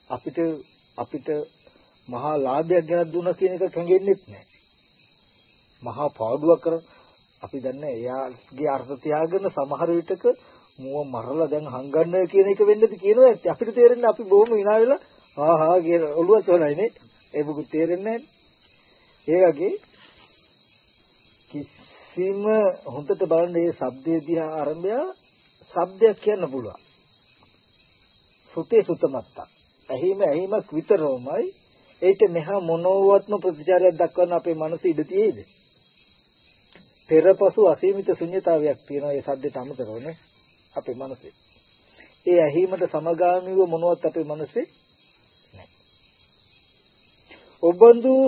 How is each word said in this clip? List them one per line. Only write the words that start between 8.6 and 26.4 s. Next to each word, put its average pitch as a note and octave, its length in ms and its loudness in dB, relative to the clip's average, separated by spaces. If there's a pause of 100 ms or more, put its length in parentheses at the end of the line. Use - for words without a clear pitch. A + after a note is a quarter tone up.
අර්ථ C3 260 -6
තියාගෙන E3 520 -4
සමහර D3 440 -4
විටක E3+ 340 -4 (500)
මුව C3+ 300 -10
මරලා C3 420 -6
දැන් D3+ 200 -6
හංගන්න D#3+ 600 -2
කියන G3 200 4
එක G3 120 -2
වෙන්නද G#3+ 320 4
කියනවා A3 360 4
ඇත්ත. A3 180 2
අපිට G#3 260 -4
තේරෙන්නේ A#3+ 380 4
අපි A3+ 140 -2
බොහොම G3+ 280 6
hina G#3 220 2
වෙලා A#3+ 260 4 (380)
ආ D#3 200 4
හා E3 220 4
කියන E3 320 0
ඔළුව F3 300 4
සොලයිනේ. F3 480 2 (440)
ඒ D3 100 -4
මොකුත් D3 260 -8
තේරෙන්නේ F3+ 480 -4
නැහැ. - 180 -18 (920)
ඒ E3 140 2
වගේ F3 320 2 (1700)
කිසිම - 960 -10 (400)
හොඳට D3 380 -6
බලන්න E3+ 320 0
මේ E3+ 180 0
ශබ්දේ D#3+ 500 -6
දිහා D#3+ 300 -6
ආරම්භය D#3+ 460 -6 (720)
ශබ්දයක් F#3+ 480 0
කියන්න G#3 260 -2